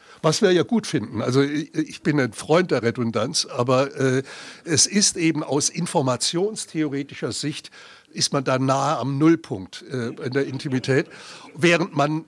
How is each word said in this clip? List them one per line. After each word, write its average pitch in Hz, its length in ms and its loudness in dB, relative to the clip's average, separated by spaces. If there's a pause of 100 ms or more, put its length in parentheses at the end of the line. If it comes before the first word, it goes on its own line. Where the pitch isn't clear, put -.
(220)
Was 156 200 2
wir 190 100 6
ja 170 100 4
gut 214 240 0
finden. 110 360 -4
Also 127 200 4
ich, 147 320 -2
ich - 280 -6
bin 147 180 2
ein 120 120 0
Freund 170 380 2
der 135 120 0
Redundanz, 117 640 -2
aber, 131 500 2
äh, 131 260 2 (420)
es 160 220 2
ist - 300 2
eben 160 260 2
aus 139 260 0
informationstheoretischer 156 1600 -2
Sicht - 380 -8 (420)
ist - 200 -2
man 135 120 0
da 131 140 2
nahe 135 380 2
am 135 220 -2
Nullpunkt, 151 720 2
äh, 123 160 -4
in 120 260 -8
der 139 140 0
Intimität, 131 600 0 (480)
während 170 400 2
man 151 340 0